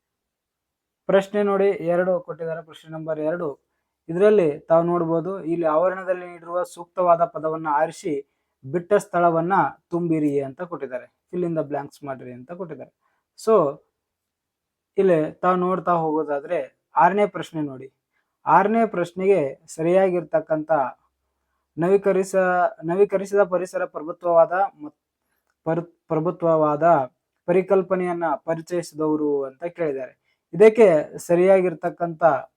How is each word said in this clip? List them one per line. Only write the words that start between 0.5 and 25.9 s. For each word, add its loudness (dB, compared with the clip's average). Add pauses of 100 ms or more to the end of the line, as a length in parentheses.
ಪ್ರಶ್ನೆ 2
ನೋಡಿ, 2
ಎರಡು 0
ಕೊಟ್ಟಿದ್ದಾರೆ, -10
ಪ್ರಶ್ನೆ -20
ನಂಬರ್ -8
ಎರಡು. -4 (500)
ಇದರಲ್ಲಿ 4
ತಾವು 2
ನೋಡ್ಬೋದು, -2
ಇಲ್ಲಿ -4
ಆವರಣದಲ್ಲಿ -2
ನೀಡಿರುವ -8
ಸೂಕ್ತವಾದ -2
ಪದವನ್ನ -6
ಆರಿಸಿ -4 (360)
ಬಿಟ್ಟ -4
ಸ್ಥಳವನ್ನ 0 (360)
ತುಂಬಿರಿ 0
ಅಂತ -10
ಕೊಟ್ಟಿದ್ದಾರೆ, -10 (180)
fill -4
in -2
the -6
blanks -10
ಮಾಡಿರಿ -12
ಅಂತ -18
ಕೊಟ್ಟಿದ್ದಾರೆ. -16 (520)
So 2 (1160)
ಇಲ್ಲಿ 2
ತಾವು 0
ನೋಡ್ತಾ -2
ಹೋಗೋದಾದ್ರೆ -4 (160)
ಆರನೇ 4
ಪ್ರಶ್ನೆ -10
ನೋಡಿ, -12 (520)
ಆರನೇ 4
ಪ್ರಶ್ನೆಗೆ -2
ಸರಿಯಾಗಿರ್ತಕ್ಕಂಥ 0 (1040)
ನವೀಕರಿಸ-, 0
ನವೀಕರಿಸಿದ 0
ಪರಿಸರ -2
ಪ್ರಭುತ್ವವಾದ 0
ಮತ್-, -4 (600)
ಪರ್-, -4 (140)